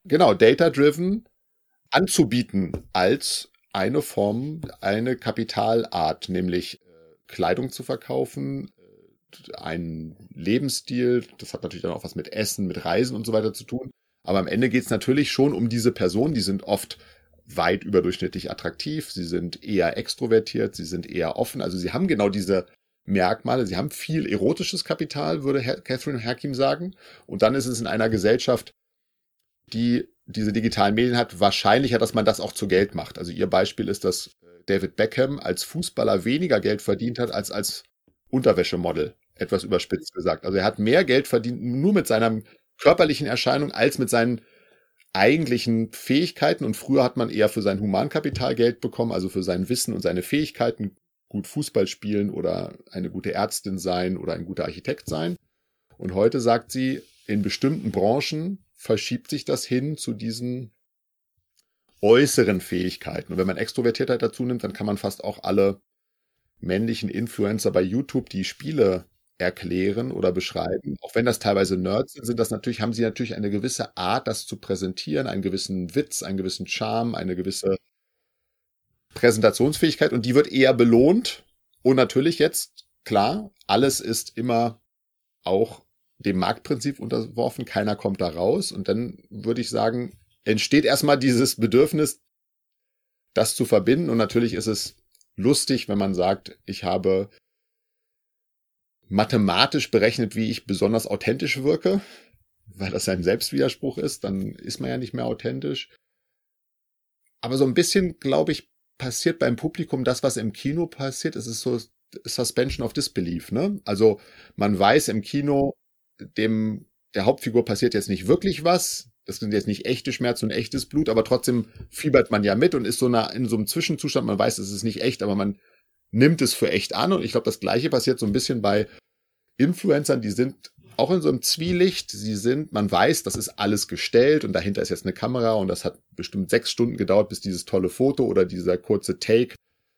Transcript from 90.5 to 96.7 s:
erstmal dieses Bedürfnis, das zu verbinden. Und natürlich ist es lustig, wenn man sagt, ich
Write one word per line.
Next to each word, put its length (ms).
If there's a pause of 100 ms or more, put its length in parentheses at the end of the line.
erstmal 340
dieses 380
Bedürfnis, 640 (1120)
das 220
zu 80
verbinden. 460
Und 80
natürlich 360
ist 140
es 300 (400)
lustig, 500
wenn 100
man 160
sagt, 520
ich 180